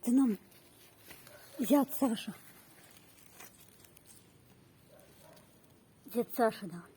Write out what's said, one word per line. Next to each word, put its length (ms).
Це 80
нам 260
зять 360
Саша. 380
Зять 200
Саша, 320
да. 160